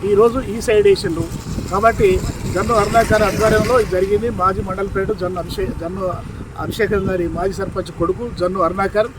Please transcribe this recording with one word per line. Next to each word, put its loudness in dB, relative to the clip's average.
ఈరోజు 4
ఈ -6
సైడ్ 4
వేసిండు. 2
కాబట్టి 4
జన్ను 0
అరుణాకర్ 4
ఆధ్వర్యంలో 4
ఇది 0
జరిగింది. 0
మాజీ 0
మండల -4
ప్రెసిడెంట్ -4
జన్ను -4
అభిషేక్, -6
జన్ను -4
అభిషేకం 0
గారి 0
మాజీ -2
సర్పంచ్ -6
కొడుకు -2
జన్ను 0
అరుణాకర్ 0